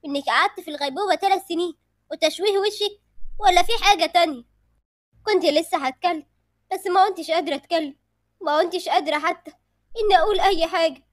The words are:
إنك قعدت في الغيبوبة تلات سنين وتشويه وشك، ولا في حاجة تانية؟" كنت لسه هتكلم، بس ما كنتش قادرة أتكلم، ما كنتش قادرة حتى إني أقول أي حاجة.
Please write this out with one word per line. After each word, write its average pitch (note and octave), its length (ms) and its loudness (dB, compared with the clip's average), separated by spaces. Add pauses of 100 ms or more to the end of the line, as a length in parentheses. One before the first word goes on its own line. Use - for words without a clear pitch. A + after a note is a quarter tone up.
إنك C#4+ 200 -4
قعدت E4+ 340 0
في - 120 -16
الغيبوبة D4 440 -2
تلات F#4+ 320 0
سنين E4+ 260 -4 (380)
وتشويه F4+ 460 0
وشك، G#4 440 -4 (380)
ولا F4+ 240 4
في G#4 80 0 (100)
حاجة F#4 240 4
تانية؟" D#4 380 0 (800)
كنت G#4 200 2
لسه D#4+ 320 2
هتكلم، D4+ 480 -2 (480)
بس F#4+ 140 -6
ما F#4+ 220 4
كنتش E4 220 -6
قادرة D#4 240 -2
أتكلم، D#4 400 -4 (460)
ما D#4 220 2
كنتش F4 260 -4
قادرة D4+ 300 0
حتى D#4+ 320 -6 (520)
إني F#4 140 4
أقول F4+ 220 2
أي E4+ 280 2
حاجة. E4 460 -2